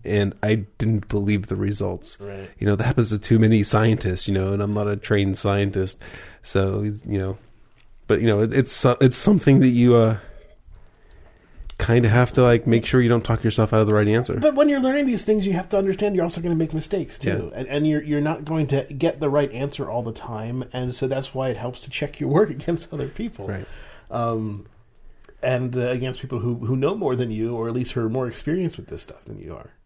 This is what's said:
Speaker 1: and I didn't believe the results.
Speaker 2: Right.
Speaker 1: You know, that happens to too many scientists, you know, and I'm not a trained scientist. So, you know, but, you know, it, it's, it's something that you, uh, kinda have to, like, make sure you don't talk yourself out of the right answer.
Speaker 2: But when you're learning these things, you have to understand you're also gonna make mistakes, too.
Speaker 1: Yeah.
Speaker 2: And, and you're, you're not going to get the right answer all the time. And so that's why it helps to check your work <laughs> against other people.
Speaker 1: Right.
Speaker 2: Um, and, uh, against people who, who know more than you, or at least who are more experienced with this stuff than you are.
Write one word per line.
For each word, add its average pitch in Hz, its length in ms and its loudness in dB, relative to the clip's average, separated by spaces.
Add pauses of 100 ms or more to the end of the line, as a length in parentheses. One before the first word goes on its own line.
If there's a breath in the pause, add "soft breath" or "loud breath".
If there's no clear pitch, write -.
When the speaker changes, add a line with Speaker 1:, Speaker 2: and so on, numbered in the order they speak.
Speaker 1:
and 101 380 0
I 107 240 0 (120)
didn't 110 300 0
believe 101 380 0
the 98 100 -4
results. 98 640 -6
Speaker 2:
Right. 98 380 -14
Speaker 1:
You 104 80 -2
know, 104 80 4
that 107 100 -2
happens 120 260 2
to 107 100 -2
too 113 180 2
many 110 240 6
scientists, 107 640 2
you 98 80 0
know, 95 180 0
and 101 80 -2
I'm 101 140 -2
not 104 140 -2
a 101 80 -2
trained 98 420 0
scientist. 98 640 -2 (400 loud breath)
So, 98 400 0
you 104 360 -4
know, 95 200 -4 (680)
but, - 140 4
you 117 60 2
know, 104 160 4
it, 113 100 0
it's, - 320 0 (160)
it's 131 160 6
something 147 440 6
that 131 80 6
you, 120 260 6
uh, 110 220 4 (1600 soft breath)
kinda 117 300 4
have 120 240 4
to, 131 100 4
like, 120 240 4
make 113 180 2
sure 131 160 4
you 120 80 2
don't 117 160 2
talk 113 180 0
yourself 110 300 2
out 110 80 4
of 107 60 4
the 107 80 2
right 104 140 4
answer. 120 300 0
Speaker 2:
But 285 160 4
when 294 140 4
you're 277 120 2
learning 269 260 0
these 240 180 0
things, 214 220 2
you 190 80 0
have 185 160 -4
to 202 80 2
understand 196 360 0
you're 175 100 2
also 170 180 -6
gonna 170 120 0
make 160 200 -2
mistakes, 156 440 -6
too. - 340 -4
Speaker 1:
Yeah. 107 60 -10
Speaker 2:
And, 127 100 -8
and 147 200 0
you're, 151 140 0
you're 147 180 -2
not 151 240 -2
going 156 240 -2
to 139 160 0
get 139 360 -2
the 151 100 0
right 143 220 2
answer 139 380 -6
all 117 120 -4
the 117 100 -8
time. 120 520 -8 (100)
And 127 200 -6
so 131 140 -4
that's 131 260 -4
why 131 140 -4
it 120 80 -4
helps 123 260 -10
to 135 80 -14
check - 300 -8
your 139 80 -2
work 160 220 4
<laughs> 127 80 -8
against - 340 -6
other 139 160 -8
people. 202 400 -10
Speaker 1:
Right. 98 160 -6 (460 loud breath)
Speaker 2:
Um, 110 560 -4 (760)
and, 127 320 -2
uh, 123 140 -2
against 127 320 -4
people 120 200 -8
who, 120 160 -2
who 113 200 -2
know 151 180 0
more 147 220 0
than 120 140 -2
you, 110 260 -2
or 113 120 -4
at 117 60 -4
least 123 180 -2
who 120 120 -2
are 110 60 0
more 127 160 -2
experienced 160 500 -4
with - 120 -16
this 78 140 -10
stuff - 220 -18
than - 140 -14
you 80 160 -14
are. - 160 -18 (160)